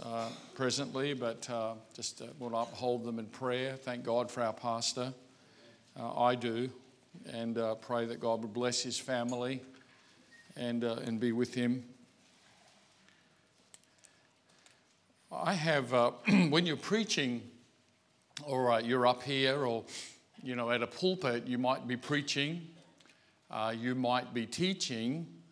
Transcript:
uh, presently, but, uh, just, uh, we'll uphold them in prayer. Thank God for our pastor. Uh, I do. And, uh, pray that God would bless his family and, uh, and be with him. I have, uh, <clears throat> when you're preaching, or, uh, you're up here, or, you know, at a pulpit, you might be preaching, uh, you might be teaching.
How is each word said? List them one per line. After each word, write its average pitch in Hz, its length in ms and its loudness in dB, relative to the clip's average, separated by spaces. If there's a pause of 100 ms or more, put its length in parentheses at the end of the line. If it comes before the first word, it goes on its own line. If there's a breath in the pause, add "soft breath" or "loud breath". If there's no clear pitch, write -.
uh, 117 280 -6 (260)
presently, 131 580 0
but, 117 340 -4
uh, 113 260 -2 (200)
just, - 280 -8
uh, - 20 -10 (160)
we'll 117 180 -2
uphold 120 460 -2
them 117 160 -4
in 110 60 -8
prayer. 127 500 -2
Thank 123 260 -6
God 120 300 2
for 123 100 -2
our 110 100 2
pastor. 120 600 -2 (840 loud breath)
Uh, 120 260 0
I 123 100 6
do. 120 340 -2 (640)
And, 117 240 -4
uh, 110 200 0
pray 120 280 -2
that 117 160 -6
God 113 220 0
would 113 100 -6
bless 120 300 0
his 120 160 -4
family 123 640 -2 (920 loud breath)
and, 120 300 -2
uh, 117 200 0
and 113 140 -2
be 120 140 2
with 120 220 0
him. 123 300 0 (3500 soft breath)
I 175 220 0
have, 147 400 2
uh, 123 160 6
<clears throat> 185 400 6
when 170 160 6
you're 151 100 0
preaching, 156 640 0 (1040)
or, 127 280 4
uh, 113 80 6
you're 123 260 4
up 123 160 6
here, 135 420 2
or, 113 200 0 (580 loud breath)
you 127 120 -6
know, 120 160 -2
at 120 120 2
a 117 40 2
pulpit, 131 600 0
you 123 100 0
might 127 320 0
be 123 80 0
preaching, 147 720 -2 (840 soft breath)
uh, 110 240 -2
you 120 200 -2
might 123 400 0
be 117 100 0
teaching. 160 840 -2 (240)